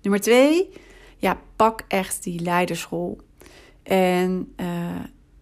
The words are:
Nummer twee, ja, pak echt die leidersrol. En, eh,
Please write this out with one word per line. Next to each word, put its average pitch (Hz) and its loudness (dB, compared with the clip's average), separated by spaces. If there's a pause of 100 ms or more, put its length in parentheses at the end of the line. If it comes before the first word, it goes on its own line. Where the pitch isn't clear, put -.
Nummer 202 0
twee, 285 4 (480)
ja, 190 -2 (140)
pak 226 2
echt - -4
die 175 -8
leidersrol. 175 -4 (680)
En, 185 0
eh, 175 -8 (380)